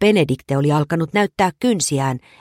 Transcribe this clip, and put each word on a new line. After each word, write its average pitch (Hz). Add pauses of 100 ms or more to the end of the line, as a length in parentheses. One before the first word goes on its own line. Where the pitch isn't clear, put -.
Benedikte 156
oli 143
alkanut 151
näyttää 202 (100)
kynsiään, 139 (220)